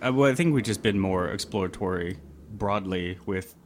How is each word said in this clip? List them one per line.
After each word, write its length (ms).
uh, 80
well, 180
I 40
think 200
we've 80
just 200
been 180
more 280
exploratory 880
broadly 760
with 400